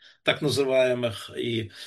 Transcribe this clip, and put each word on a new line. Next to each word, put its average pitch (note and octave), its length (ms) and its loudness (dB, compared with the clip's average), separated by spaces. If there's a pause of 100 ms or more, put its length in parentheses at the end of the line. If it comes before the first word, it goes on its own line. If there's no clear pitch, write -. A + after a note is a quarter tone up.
(220)
так D3+ 200 0
называемых, B2+ 920 2
и, A2+ 340 -4 (160)